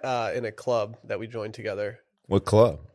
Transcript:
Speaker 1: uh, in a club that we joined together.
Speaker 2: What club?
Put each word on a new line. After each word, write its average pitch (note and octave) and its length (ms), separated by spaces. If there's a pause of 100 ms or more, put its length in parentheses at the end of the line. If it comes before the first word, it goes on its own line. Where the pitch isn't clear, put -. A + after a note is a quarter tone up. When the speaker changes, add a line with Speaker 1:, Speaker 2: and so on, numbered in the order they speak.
Speaker 1:
uh, A#2+ 300
in A#2+ 100
a G#2+ 60
club A2+ 540
that G#2 140
we A2+ 80
joined A2 260
together. G#2 460 (280)
Speaker 2:
What G2 180
club? G#2+ 340 (160)